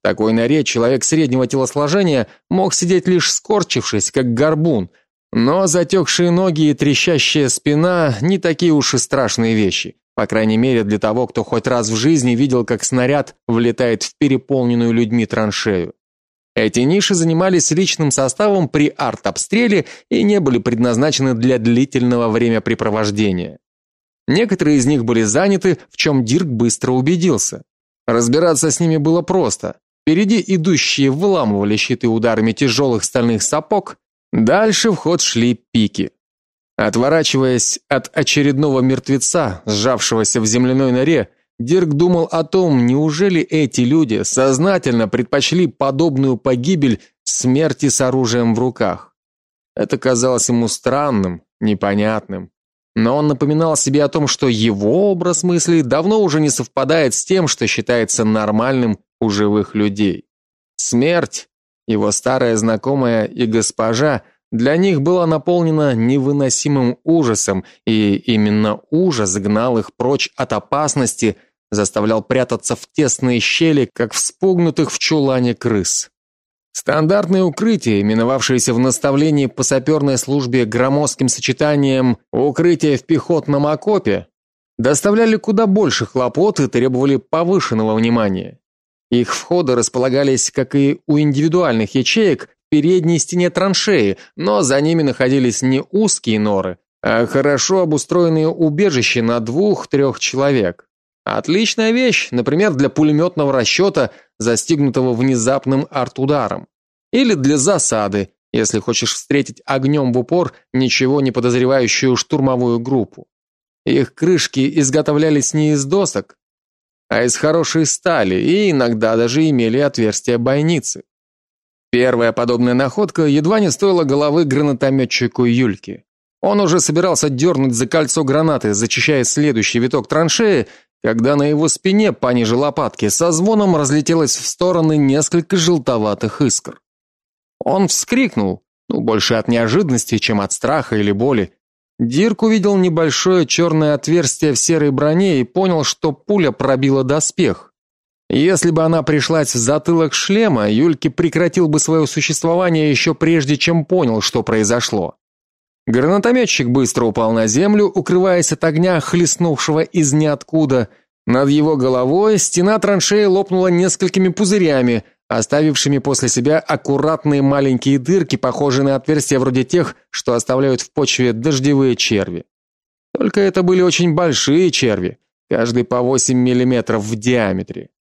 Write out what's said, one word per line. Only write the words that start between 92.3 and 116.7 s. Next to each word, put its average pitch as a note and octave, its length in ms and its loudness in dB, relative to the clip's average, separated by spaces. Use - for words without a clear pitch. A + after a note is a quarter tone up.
в - 220 -14
передней E3 480 2
стене F3 320 -2
траншеи, F3 640 0
но G3+ 260 0
за C#3 180 0
ними D#3+ 220 0
находились C3 600 0
не C3 280 0
узкие F#3 480 0
норы, F#2+ 400 -2
а A2+ 240 0
хорошо C#3+ 540 0
обустроенные D#3+ 640 0
убежища D#3 760 0
на A#2+ 180 0
двух-трех C#3 800 -2
человек. B2+ 680 -2
Отличная G#3 640 -2
вещь, A#3+ 400 0
например, D3 440 0
для C3+ 140 0
пулеметного D3+ 640 0
расчета, C3+ 580 0
застигнутого B2+ 720 0
внезапным C3 800 0
артударом. C3 800 -4
Или A#3+ 220 2
для C#3+ 240 2
засады, A2 720 -2
если A2 260 -2
хочешь A2+ 360 -4
встретить - 520 -4
огнем C3+ 460 0
в B2 60 0
упор D#3+ 340 -2
ничего C3 480 0
не C3 120 -2
подозревающую B2 840 0
штурмовую B2 640 0
группу. A#2+ 480 -4
Их C3+ 300 0
крышки D3+ 640 0
изготовлялись D3 720 0
не D3+ 200 0
из C#3+ 120 -2
досок, D#3+ 520 -4